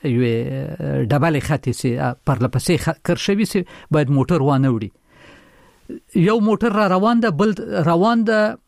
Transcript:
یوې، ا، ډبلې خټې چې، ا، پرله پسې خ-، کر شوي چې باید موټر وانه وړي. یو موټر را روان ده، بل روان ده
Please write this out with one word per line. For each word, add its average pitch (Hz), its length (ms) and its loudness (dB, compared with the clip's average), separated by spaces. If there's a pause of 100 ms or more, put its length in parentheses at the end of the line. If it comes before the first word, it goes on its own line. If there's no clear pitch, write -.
(120)
یوې، 120 220 0
ا، 135 720 -4
ډبلې 147 380 0
خټې 127 320 -2
چې، 131 100 -2 (100)
ا، 139 80 -2 (180)
پرله 127 220 0
پسې 131 260 -2 (100)
خ-، 160 200 -4
کر 175 120 0
شوي 202 300 0
چې 190 140 -4 (320)
باید 151 160 2 (100)
موټر 135 240 2
وانه 135 340 2
وړي. 104 140 -6 (1300)
یو 202 240 4
موټر 220 320 2 (100)
را 202 60 2
روان 202 320 2
ده، 226 100 2
بل 202 220 2 (360)
روان 214 360 2
ده 214 340 0 (100)